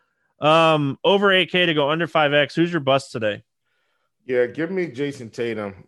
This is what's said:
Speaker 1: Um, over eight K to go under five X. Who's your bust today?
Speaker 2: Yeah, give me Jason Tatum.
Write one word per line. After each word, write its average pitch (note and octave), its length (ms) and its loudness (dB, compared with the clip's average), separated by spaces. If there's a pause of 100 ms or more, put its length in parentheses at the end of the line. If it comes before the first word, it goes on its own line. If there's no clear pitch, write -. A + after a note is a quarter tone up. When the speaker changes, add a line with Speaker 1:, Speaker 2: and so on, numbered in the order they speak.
(400)
Speaker 1:
Um, D3+ 640 2
over G3 280 4
eight F#3 200 2
K F3+ 140 2
to E3 80 0
go D3 160 2
under E3 160 -2
five D3+ 280 0
X. D3 200 2
Who's E3+ 180 0
your E3+ 80 -2
bust C3+ 320 0
today? A2 320 -6 (800)
Speaker 2:
Yeah, B2 200 0
give D#3 240 -6
me F#3 180 -4
Jason B2+ 420 -8
Tatum. G#2 580 -8